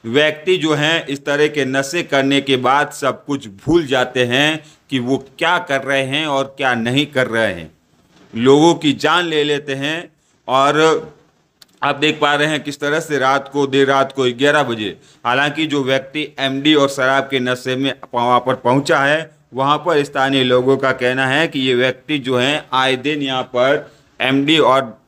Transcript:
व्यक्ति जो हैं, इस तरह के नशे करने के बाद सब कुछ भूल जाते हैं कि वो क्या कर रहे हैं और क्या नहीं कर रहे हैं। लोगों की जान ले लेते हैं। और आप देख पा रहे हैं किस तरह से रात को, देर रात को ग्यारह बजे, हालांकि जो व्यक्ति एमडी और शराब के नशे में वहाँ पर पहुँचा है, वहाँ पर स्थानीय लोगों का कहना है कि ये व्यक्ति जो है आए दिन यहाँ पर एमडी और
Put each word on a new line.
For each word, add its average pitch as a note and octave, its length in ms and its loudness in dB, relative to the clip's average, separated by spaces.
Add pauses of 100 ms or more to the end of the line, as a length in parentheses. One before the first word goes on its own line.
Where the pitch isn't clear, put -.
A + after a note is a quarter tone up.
व्यक्ति D3+ 520 0
जो D#3 160 0
हैं, D3+ 340 0
इस C#3 180 -8
तरह D3 220 2
के D3 180 -2
नशे C#3 380 -4
करने C#3 380 0
के C3+ 160 0
बाद C#3 340 2
सब - 340 -6
कुछ C#3 220 -6
भूल D3 380 0
जाते B2+ 400 0
हैं D3 380 0 (260)
कि C3+ 100 -2
वो C3 260 -2 (120)
क्या E3+ 200 0
कर C#3 240 -4
रहे C3+ 220 -2
हैं D3 240 -4
और C3+ 300 -4
क्या C3 180 0
नहीं B2+ 300 0
कर B2+ 220 -2
रहे A2 260 0
हैं। E2 180 -14 (640)
लोगों D3 400 6
की D3 180 0
जान D#3+ 320 0
ले D#3 180 0
लेते C#3+ 320 -4
हैं। D#3 340 -8 (380)
और C#3 300 2 (1040)
आप C#3 120 0
देख D3+ 240 -2
पा D3 160 2
रहे D3 120 0
हैं D3+ 160 -4
किस C#3+ 160 -10
तरह D3 200 -2
से D#3 180 -4
रात C3+ 360 0
को, C#3 140 0
देर C3+ 200 2
रात C3+ 240 2
को C3 120 -2
ग्यारह C#3 400 2
बजे, G#2+ 360 -4 (260)
हालांकि C#3+ 400 0
जो C#3+ 180 -2
व्यक्ति C3+ 560 -4
एमडी C#3 360 2
और C#3 140 4
शराब C3+ 340 0
के C3+ 160 -4
नशे B2+ 360 -2
में C3+ 180 -2 (200)
वहाँ B2 260 2
पर B2+ 160 0
पहुँचा C#3+ 440 2
है, D3+ 320 0 (220)
वहाँ C3+ 240 0
पर D3+ 260 0
स्थानीय C3+ 400 0
लोगों B2+ 340 2
का C3 140 0
कहना B2+ 360 -2
है D3+ 200 0
कि D3+ 120 -6
ये C3 160 0
व्यक्ति B2+ 440 -2
जो B2+ 180 -2
है C#3 360 -2
आए C3 220 2
दिन D3 260 -4
यहाँ C3 220 -4
पर C3 480 0 (300)
एमडी C#3 360 2
और B2+ 500 2